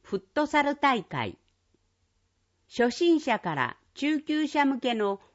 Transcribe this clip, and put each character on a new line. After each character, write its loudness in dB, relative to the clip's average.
フ -6
ッ -6
ト 2
サ 2
ル 0
大 0
会。 -8
初 2
心 2
者 -2
か -4
ら -2
中 -2
級 -2
者 2
向 0
け -2
の -2